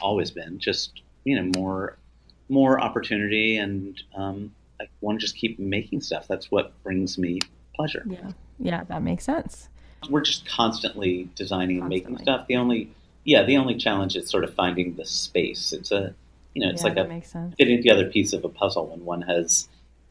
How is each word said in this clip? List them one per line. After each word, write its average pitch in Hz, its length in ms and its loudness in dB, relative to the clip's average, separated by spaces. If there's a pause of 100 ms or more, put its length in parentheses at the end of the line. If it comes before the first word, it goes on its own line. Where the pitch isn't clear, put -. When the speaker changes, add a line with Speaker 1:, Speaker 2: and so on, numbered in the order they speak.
Speaker 1:
always 98 280 0
been, 85 280 -10
just, - 440 -4 (220)
you 135 160 2
know, 92 180 -2
more, 95 380 -4 (520)
more 135 320 6
opportunity, 110 760 0
and, 98 440 -4 (140)
um, 98 380 -8 (280)
I 107 80 -12 (120)
wanna 107 180 -2
just 104 180 -6
keep 113 220 -4
making 101 420 -2
stuff. - 260 -6
That's - 240 -6
what - 220 0 (100)
brings 92 360 -2
me 90 220 0 (340)
pleasure. - 340 -4
Speaker 2:
Yeah. 185 220 -10 (280)
Yeah, 175 260 -4
that 170 180 -6
makes 175 220 -2
sense. - 440 -4 (420)
Speaker 1:
We're 147 120 4
just - 240 -2
constantly 95 880 0
designing 92 460 -2
and 90 80 -4
making 92 280 -2
Speaker 2:
Constantly. - 80 -10 (100)
Speaker 1:
stuff. 123 140 -6
The 127 80 2
only, 120 340 0 (340)
yeah, 117 180 8
the 135 140 6
only 131 200 4
challenge 98 400 0
is 85 120 -8
sort 90 160 2
of - 100 -6
finding 90 400 0
the 80 100 -10
space. - 680 -2
It's - 180 -6
a, 101 240 0 (400)
you 131 80 -2
know, - 80 2
it's 170 120 -4
Speaker 2:
Yeah, - 20 -2
Speaker 1:
like 170 120 2
Speaker 2:
that 185 100 2
Speaker 1:
a - 20 -8
Speaker 2:
makes 170 220 -12
sense. 170 260 -10
Speaker 1:
fitting 120 220 6
together 107 300 6
piece - 240 2
of 90 120 -4
a 85 40 -2
puzzle 87 400 -2
when 85 160 -14
one 87 180 -4
has 85 460 0 (420)